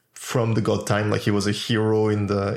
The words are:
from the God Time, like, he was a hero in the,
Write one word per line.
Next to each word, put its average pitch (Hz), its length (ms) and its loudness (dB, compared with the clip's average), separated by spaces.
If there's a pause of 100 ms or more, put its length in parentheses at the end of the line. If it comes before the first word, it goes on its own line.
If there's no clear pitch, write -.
(140)
from 113 400 -2
the 113 60 2
God 104 260 0
Time, 104 240 0
like, 104 120 0
he 104 100 0
was 101 160 0
a 104 40 0
hero 110 560 0
in 104 200 0
the, 101 280 -2